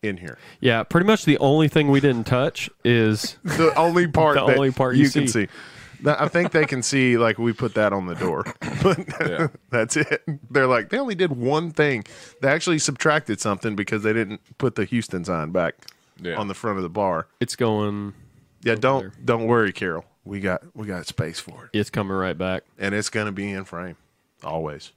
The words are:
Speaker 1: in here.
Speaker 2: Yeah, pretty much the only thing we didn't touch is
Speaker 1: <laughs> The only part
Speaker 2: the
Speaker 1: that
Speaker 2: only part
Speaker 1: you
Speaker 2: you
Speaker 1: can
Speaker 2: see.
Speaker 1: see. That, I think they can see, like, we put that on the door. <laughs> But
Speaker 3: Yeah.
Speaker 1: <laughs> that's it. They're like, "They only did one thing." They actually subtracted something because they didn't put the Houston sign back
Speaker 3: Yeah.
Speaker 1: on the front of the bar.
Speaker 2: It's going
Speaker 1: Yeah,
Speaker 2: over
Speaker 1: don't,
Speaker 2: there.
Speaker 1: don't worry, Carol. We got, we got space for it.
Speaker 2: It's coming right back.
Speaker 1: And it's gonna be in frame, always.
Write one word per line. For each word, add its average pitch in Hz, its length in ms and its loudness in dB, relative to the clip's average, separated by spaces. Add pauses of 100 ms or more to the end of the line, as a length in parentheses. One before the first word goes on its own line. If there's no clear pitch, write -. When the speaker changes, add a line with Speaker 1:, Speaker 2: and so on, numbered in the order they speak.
Speaker 1:
in 101 160 -4
here. 85 180 -14 (240)
Speaker 2:
Yeah, 117 220 2
pretty 170 240 2
much 214 180 4
the 147 140 4
only 147 300 4
thing 147 200 2
we 139 120 6
didn't 127 260 2
touch - 420 0 (160)
is 113 560 2
Speaker 1:
<laughs> - 40 -20
The 160 320 2
only 170 320 4
part 151 280 4
Speaker 2:
the 135 100 2
Speaker 1:
that 127 100 6
Speaker 2:
only 135 160 2
part 127 240 0
Speaker 1:
you 143 80 8
Speaker 2:
you 135 60 4
Speaker 1:
can 147 160 0
Speaker 2:
see. 110 200 0
Speaker 1:
see. - 60 -12 (500)
That, 143 180 2
I 151 80 2
think 175 240 0
they 156 140 4
can 127 160 -4
see, 127 340 2
like, 113 220 2
we 117 160 0
put 110 200 -4
that 104 200 2
on 95 120 -2
the 87 80 -6
door. 85 380 -2
<laughs> - 20 -14 (280)
But 185 160 4 (220)
Speaker 3:
Yeah. 165 260 -2 (120)
Speaker 1:
<laughs> - 120 -20
that's 117 260 0
it. 151 260 0 (280)
They're 135 160 4
like, 120 240 2
"They 233 80 -2
only 254 160 -4
did 175 180 0
one 143 380 -2
thing." 143 340 0 (380)
They 135 60 2
actually 160 320 2
subtracted 147 600 0
something 107 340 -2
because 101 280 -4
they 107 100 2
didn't 107 300 -2 (160)
put 123 160 -2
the 107 100 -2
Houston 95 400 -4
sign 82 280 -4
back 90 240 0 (440)
Speaker 3:
Yeah. 87 140 -8
Speaker 1:
on 104 140 -4
the 95 60 -6
front 107 220 -4
of 95 60 -4
the 87 80 -6
bar. 90 380 -2 (120)
Speaker 2:
It's - 160 -6
going 104 560 -2 (500)
Speaker 1:
Yeah, 113 100 2
Speaker 2:
over 110 100 -2
Speaker 1:
don't, 131 180 2
Speaker 2:
there. 95 120 -14 (120)
Speaker 1:
don't 117 220 0
worry, 113 260 2
Carol. 85 320 -6 (220)
We 101 140 -8
got, 92 220 -2 (140)
we 107 100 -12
got 90 200 -10
space - 340 -6
for - 320 -18
it. 110 60 -2
Speaker 2:
It's 104 100 -2
coming 98 260 -4
right 92 220 -2
back. 92 280 -4 (140)
Speaker 1:
And 98 160 -4
it's 104 140 -4
gonna 107 240 -4
be 98 180 -8
in 95 140 -8
frame, 87 320 -12 (460)
always. 78 540 -8